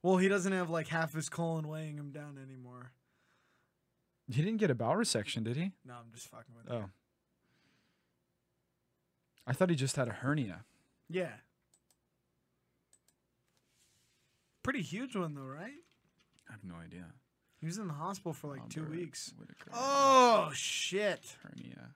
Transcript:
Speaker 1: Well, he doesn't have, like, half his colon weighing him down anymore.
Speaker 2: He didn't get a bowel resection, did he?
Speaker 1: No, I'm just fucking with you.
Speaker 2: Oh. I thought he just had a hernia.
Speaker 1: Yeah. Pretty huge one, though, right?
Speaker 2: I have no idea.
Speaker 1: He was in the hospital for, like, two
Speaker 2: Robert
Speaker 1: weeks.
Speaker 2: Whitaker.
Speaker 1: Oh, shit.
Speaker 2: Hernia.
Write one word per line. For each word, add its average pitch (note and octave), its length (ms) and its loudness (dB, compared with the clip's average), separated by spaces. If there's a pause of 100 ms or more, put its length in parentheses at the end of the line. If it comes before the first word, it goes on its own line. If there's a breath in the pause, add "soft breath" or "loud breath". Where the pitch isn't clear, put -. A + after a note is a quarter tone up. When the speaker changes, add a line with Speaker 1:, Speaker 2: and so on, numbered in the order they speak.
Speaker 1:
Well, F#3 160 6
he F#3+ 100 6
doesn't G3 240 4
have, F3+ 180 0
like, E3 180 -2
half D#3+ 260 0
his D#3+ 140 -4
colon E3 400 -2
weighing D#3 300 -8
him C#3+ 120 -10
down D3 280 -12
anymore. B2+ 540 -16 (1400)
Speaker 2:
He A#2+ 120 2
didn't G#3+ 160 0
get G3+ 120 4
a B2+ 40 4
bowel A#2+ 220 2
resection, A2+ 480 0
did A#2 120 -2
he? F#3 160 -2 (120)
Speaker 1:
No, B2+ 100 -16
I'm A#2 200 -18
just A2+ 140 -16
fucking A#2 280 -20
with A#2 160 -10
you. A2+ 80 -2
Speaker 2:
Oh. F#2+ 100 -10 (2500)
I C3 60 0
thought F#3 180 4
he E3 60 4
just C3 200 0
had B2+ 120 2
a G#2 40 -6
hernia. A#2+ 520 -2 (460)
Speaker 1:
Yeah. E3+ 220 -4 (3250)
Pretty B3 200 -2
huge A#3 320 -8
one, E3 200 -4
though, C#3 80 -12
right? D3+ 300 -12 (760)
Speaker 2:
I A#2 40 -18
have G#2 120 -18
no F2+ 120 -12
idea. E2 300 -14 (540)
Speaker 1:
He D#3 60 -8
was F3 120 -6
in G#3 80 -6
the D#3 80 -4
hospital F3 380 -6
for, D3 160 -10
like, B2+ 220 -10
two D#3 120 -8
Speaker 2:
Robert D#3 140 -6
Speaker 1:
weeks. E3 420 -8
Speaker 2:
Whitaker. - 360 -20
Speaker 1:
Oh, C4 800 8
shit. - 880 -2
Speaker 2:
Hernia. - 540 -16